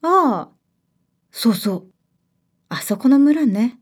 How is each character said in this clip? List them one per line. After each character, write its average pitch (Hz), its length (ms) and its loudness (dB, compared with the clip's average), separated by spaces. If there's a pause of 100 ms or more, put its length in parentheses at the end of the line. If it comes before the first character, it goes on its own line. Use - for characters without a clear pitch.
あ 320 500 0
あ、 - 40 -20 (760)
そ - 200 0
う - 20 2
そ 196 220 -4
う。 - 120 -12 (800)
あ - 80 -10
そ - 200 -6
こ 262 120 0
の 277 100 6
村 302 260 2
ね。 220 360 -2